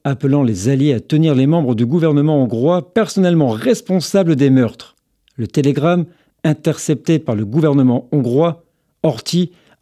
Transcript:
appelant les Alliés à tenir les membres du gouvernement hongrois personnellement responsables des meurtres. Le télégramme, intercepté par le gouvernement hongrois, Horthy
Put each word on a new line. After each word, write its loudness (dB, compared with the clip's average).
appelant 0
les -2
Alliés 2
à -2
tenir 0
les 2
membres 0
du 0
gouvernement 0
hongrois -2
personnellement 0
responsables 0
des 2
meurtres. 0
Le -6
télégramme, 0
intercepté -2
par -4
le -2
gouvernement 0
hongrois, -2
Horthy -2